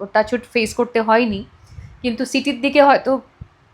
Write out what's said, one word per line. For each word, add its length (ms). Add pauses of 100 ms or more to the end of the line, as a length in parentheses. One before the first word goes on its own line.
(120)
টাচউড 280 (120)
ফেস 220
করতে 260
হয়নি। 440 (580)
কিন্তু 220
সিটির 360
দিকে 220
হয়তো 380 (540)